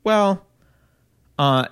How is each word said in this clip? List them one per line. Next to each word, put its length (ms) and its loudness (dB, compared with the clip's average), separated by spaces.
well, 420 0
uh, 340 0